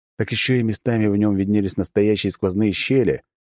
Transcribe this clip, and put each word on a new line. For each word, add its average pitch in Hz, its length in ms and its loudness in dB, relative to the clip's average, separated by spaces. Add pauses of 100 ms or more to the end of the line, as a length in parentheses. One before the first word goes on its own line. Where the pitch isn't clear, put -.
(180)
так 110 140 -4
еще 123 240 0
и 120 80 0
местами 110 440 0
в 101 80 2
нем 104 200 2
виднелись 98 420 0
настоящие 101 540 0
сквозные 101 400 0
щели, 101 500 0 (380)